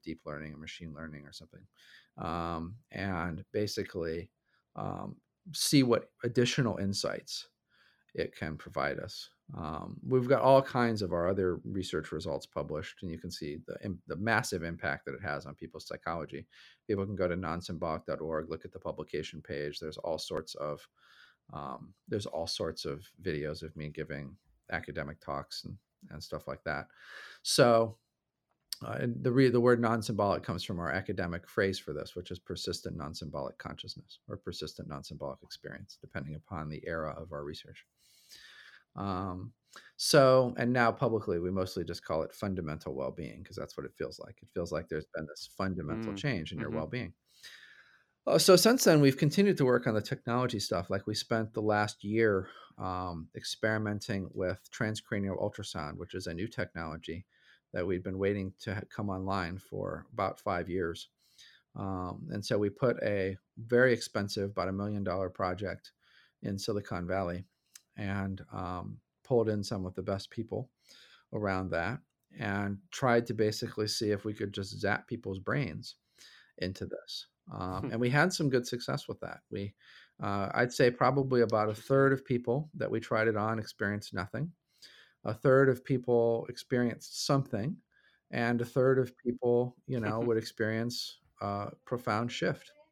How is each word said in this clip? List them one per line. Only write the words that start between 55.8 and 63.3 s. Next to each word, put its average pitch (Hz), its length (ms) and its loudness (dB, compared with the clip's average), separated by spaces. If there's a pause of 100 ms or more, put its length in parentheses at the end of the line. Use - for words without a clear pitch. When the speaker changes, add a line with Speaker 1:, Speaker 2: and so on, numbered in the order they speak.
Speaker 1:
which 87 160 -10
is 95 140 -8
a 85 60 -6
new 87 140 -4
technology 82 800 -8 (480)
that 90 120 -2
we'd 90 180 -2
been 95 140 -6
waiting 98 420 0
to 101 160 -6
ha-, 104 140 -4
come 104 200 -4
online 95 480 -2
for 95 540 -8
about - 280 -2
five 87 300 -2
years. 87 400 -4 (640)
Um, 92 560 -6
and 104 140 -4
so 110 140 2
we 104 100 2
put 117 340 0
a 98 340 0 (200)